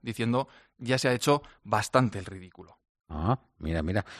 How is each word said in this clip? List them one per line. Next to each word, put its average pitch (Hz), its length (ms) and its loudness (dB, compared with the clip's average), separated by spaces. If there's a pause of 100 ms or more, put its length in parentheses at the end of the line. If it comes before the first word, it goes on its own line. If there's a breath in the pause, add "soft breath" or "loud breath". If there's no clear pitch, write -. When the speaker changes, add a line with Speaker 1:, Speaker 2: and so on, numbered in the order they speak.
Speaker 1:
diciendo: 120 460 -2 (320 soft breath)
"Ya 127 180 0
se 131 120 2
ha 123 40 4
hecho 143 300 2 (200 soft breath)
bastante 107 540 2
el 95 80 -8
ridículo". 92 540 -18 (360)
Speaker 2:
Ah, 92 220 0 (220)
mira, 78 240 -2
mira. 95 200 -2 (160 loud breath)